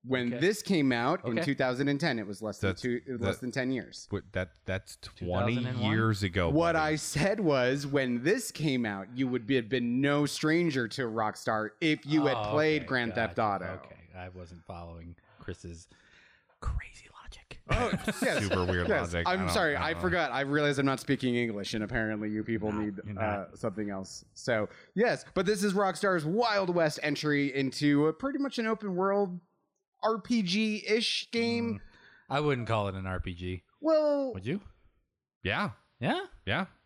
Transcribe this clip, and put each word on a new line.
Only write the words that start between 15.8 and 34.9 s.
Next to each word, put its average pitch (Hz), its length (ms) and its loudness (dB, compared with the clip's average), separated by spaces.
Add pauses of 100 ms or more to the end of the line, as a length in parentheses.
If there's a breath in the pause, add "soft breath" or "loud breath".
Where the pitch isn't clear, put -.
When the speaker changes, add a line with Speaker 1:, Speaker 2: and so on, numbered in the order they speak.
Speaker 2:
crazy - 440 -6 (160)
logic. - 380 -20 (100)
Speaker 1:
Oh, 233 220 2 (200)
Speaker 3:
<laughs> - 140 -2
Speaker 1:
yes. 190 180 2
Speaker 3:
Super 92 220 2
weird 90 220 2
Speaker 1:
Yes. 123 260 0
Speaker 3:
logic. 85 140 0
Speaker 1:
I'm 90 140 0
Speaker 3:
I - 20 0
don't, 90 100 0
Speaker 1:
sorry. 160 220 2
Speaker 3:
I - 80 -2
Speaker 1:
I - 80 -2
Speaker 3:
don't 165 60 -4
know. - 40 -6
Speaker 1:
forgot. 170 300 0
I 127 100 -2
realize 143 380 2
I'm 139 80 4
not 135 120 2
speaking 127 360 0
English, 113 400 -2
and 107 80 -2
apparently 107 480 -2
you 107 120 -2
people 107 280 -2
Speaker 2:
Not, 107 120 -2
Speaker 1:
need, 101 220 -4
Speaker 2:
you're 104 160 -8
Speaker 1:
uh, 104 160 0
Speaker 2:
not. 87 220 -10
Speaker 1:
something 104 320 -4
else. 95 420 -10
So, 110 340 0 (280 loud breath)
yes, 196 300 2 (100)
but 185 100 0
this 202 180 0
is 202 100 2
Rockstar's 185 520 2
Wild 202 480 0
West 160 300 2
entry 143 520 0
into 143 520 4
a 160 60 2
pretty 269 260 -4
much 277 180 -4
an 226 80 0
open 208 300 -2
world 190 440 2 (640)
R 220 140 2
P 226 240 0
G-ish 214 880 0
game. 233 460 0
Speaker 2:
Mm. - 40 -10 (480 loud breath)
I 139 120 -2
wouldn't 135 280 0
call 107 200 2
it 95 80 -4
an 95 100 -6
R 92 140 -2
P 90 160 -6
G. 90 260 -6 (180)
Speaker 1:
Well, 294 540 2
Speaker 2:
Would 190 140 -8
you? 185 120 -2 (840)